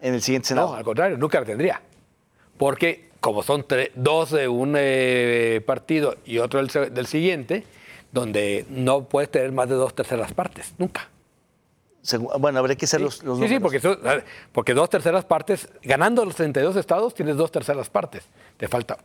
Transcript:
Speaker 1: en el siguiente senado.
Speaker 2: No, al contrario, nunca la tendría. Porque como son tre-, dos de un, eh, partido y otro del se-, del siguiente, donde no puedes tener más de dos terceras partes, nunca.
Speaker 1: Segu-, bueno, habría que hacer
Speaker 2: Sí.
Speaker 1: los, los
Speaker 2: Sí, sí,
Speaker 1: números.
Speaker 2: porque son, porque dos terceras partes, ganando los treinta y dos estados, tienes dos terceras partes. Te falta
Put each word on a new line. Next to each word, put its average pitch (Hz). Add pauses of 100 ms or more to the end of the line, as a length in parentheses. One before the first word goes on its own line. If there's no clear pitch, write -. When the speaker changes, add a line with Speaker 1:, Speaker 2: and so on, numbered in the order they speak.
Speaker 1:
en 127
el 117
siguiente 127
senado. 135
Speaker 2:
No, 131
al 110
contrario, 139
nunca 147
la 120
tendría. 120 (760)
Porque 139 (120)
como 104
son 143
tre-, 131
dos 151
de 143
un, 131
eh, 123
partido 139 (100)
y 117
otro 123
del 135
se-, 139
del 123
siguiente, 165 (460)
donde 104
no 131
puedes 143
tener 135
más 127
de 131
dos 127
terceras 113
partes, -
nunca. - (920)
Speaker 1:
Segu-, 123
bueno, 139
habría 131
que 151
hacer 151
Speaker 2:
Sí. 147
Speaker 1:
los, 139
los 127
Speaker 2:
Sí, 220
sí, 226
Speaker 1:
números. 240
Speaker 2:
porque 135
son, 180 (520)
porque 123
dos 160
terceras 170
partes, 170 (140)
ganando 190
los 185
treinta 147
y 135
dos 185
estados, 202
tienes 151
dos 156
terceras 135
partes. - (340)
Te 104
falta -